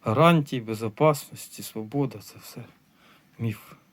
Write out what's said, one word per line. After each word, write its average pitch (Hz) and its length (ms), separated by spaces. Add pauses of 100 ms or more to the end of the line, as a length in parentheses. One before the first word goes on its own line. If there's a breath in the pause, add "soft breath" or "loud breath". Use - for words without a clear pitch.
Гарантії, 143 600
безопасності, 113 1000
свобода, 110 560
це - 200
все - 260 (720 soft breath)
міф. 113 340 (200)